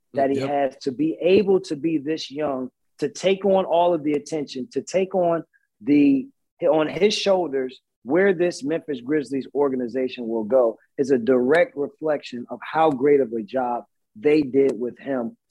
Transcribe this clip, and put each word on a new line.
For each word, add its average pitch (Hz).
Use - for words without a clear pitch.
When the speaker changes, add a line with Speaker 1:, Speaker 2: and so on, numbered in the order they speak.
Speaker 1:
that 135
he 139
Speaker 2:
Yep. 135
Speaker 1:
has 143
to 135
be 151
able 190
to 165
be 151
this 151
young, 135
to 147
take 190
on 190
all 175
of 147
the 147
attention, 139
to 131
take 190
on 170
the, 139
on 156
his 196
shoulders 139
where 185
this 175
Memphis 151
Grizzlies 135
organization 127
will 113
go 117
is 131
a 135
direct 131
reflection 143
of 120
how 160
great 139
of 117
a 113
job 120
they 147
did 135
with 120
him 123